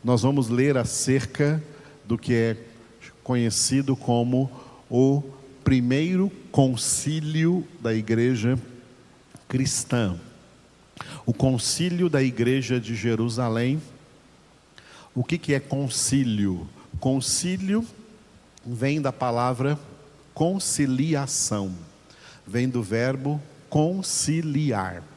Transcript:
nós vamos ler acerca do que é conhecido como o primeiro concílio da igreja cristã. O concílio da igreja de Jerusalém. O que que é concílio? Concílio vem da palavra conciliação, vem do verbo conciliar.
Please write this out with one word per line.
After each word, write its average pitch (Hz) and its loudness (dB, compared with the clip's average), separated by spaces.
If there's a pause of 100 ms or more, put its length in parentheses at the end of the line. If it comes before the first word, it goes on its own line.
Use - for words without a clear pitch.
nós 120 2
vamos 139 2
ler 131 2
acerca 131 0 (420)
do 113 -2
que - -2
é 113 2 (680)
conhecido 127 0
como 123 0 (400)
o 135 4 (420)
primeiro 151 2 (220)
concílio 156 2 (140)
da 113 0
igreja 113 2 (920)
cristã. 117 0 (1080)
O 117 0
concílio 170 0
da 143 2
igreja 123 0
de 113 -6
Jerusalém. 117 0 (1300)
O 123 -2
que 170 -2
que 147 -2
é 135 4
concílio? 117 0 (320)
Concílio 185 0 (800)
vem 131 -2
da 135 -2
palavra 127 0 (560)
conciliação, 139 0 (720)
vem 123 0
do 120 0
verbo 131 -2 (260)
conciliar. 151 0 (140)